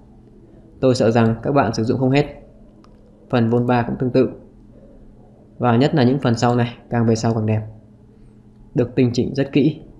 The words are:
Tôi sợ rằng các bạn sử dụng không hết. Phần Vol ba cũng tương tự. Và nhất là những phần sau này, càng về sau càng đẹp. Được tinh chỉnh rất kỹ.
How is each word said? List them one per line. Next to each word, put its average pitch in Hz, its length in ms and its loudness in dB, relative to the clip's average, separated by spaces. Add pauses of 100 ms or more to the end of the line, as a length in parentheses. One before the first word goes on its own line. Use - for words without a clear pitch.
(800)
Tôi 131 160 2
sợ 113 160 2
rằng 113 320 2
các 139 80 -4
bạn 139 220 0
sử 113 100 -4
dụng 123 160 -2
không 131 120 0
hết. 143 140 2 (1040)
Phần 113 200 0
Vol 120 160 0
ba 123 220 0
cũng 131 120 -6
tương 127 120 -4
tự. 127 180 2 (1300)
Và 120 200 2
nhất 135 180 2
là 139 80 2
những 127 160 2
phần 117 160 0
sau 120 200 0
này, 120 180 -2 (160)
càng 117 160 -2
về 113 100 2
sau 113 180 -2
càng 110 120 -4
đẹp. 107 160 -2 (1120)
Được 123 200 -2
tinh 127 180 2
chỉnh 123 220 -4
rất 135 160 -4
kỹ. 151 300 0 (180)